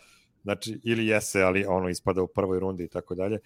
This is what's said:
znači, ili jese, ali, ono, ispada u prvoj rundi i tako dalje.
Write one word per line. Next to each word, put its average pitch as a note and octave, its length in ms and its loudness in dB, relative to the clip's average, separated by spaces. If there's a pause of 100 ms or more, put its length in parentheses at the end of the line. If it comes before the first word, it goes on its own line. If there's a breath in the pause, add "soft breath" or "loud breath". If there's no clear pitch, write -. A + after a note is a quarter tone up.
(440 soft breath)
znači, G#2 400 -4
ili A2+ 240 0
jese, G#2+ 340 2
ali, F#2+ 240 4
ono, F#2 240 0
ispada F#2 320 -2
u F2+ 60 0
prvoj F#2+ 320 0
rundi F#2 240 -4
i E2 60 -8
tako F2+ 260 -8
dalje. G2+ 300 -2